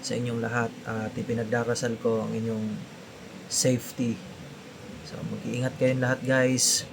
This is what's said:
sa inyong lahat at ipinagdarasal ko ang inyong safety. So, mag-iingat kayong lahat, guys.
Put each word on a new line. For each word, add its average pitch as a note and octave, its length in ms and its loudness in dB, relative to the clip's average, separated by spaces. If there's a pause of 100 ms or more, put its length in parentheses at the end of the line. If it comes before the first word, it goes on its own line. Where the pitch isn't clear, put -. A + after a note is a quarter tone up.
sa - 80 -2
inyong A#2 320 0
lahat A#2 240 2 (160)
at A2 320 -4
ipinagdarasal A#2 800 0
ko A2 320 2
ang A2+ 80 -2
inyong A2 400 -2 (720)
safety. B2+ 720 2 (880)
So, - 80 -10 (160)
mag-iingat A#2+ 480 -2
kayong C3 240 4
lahat, B2+ 200 2
guys. C3 680 4